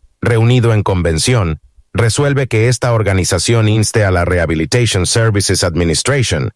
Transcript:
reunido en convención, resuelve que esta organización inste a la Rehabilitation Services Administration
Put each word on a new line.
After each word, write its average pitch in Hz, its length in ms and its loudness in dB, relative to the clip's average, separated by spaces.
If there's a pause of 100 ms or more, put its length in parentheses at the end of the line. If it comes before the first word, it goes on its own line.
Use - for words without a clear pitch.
(200)
reunido 117 540 2
en 104 80 2
convención, 85 760 0 (340)
resuelve 139 540 0
que 113 200 2
esta 123 240 0
organización 101 760 0
inste 107 380 0
a 98 60 0
la 87 160 0
Rehabilitation 87 800 0
Services 104 580 0
Administration 85 920 -2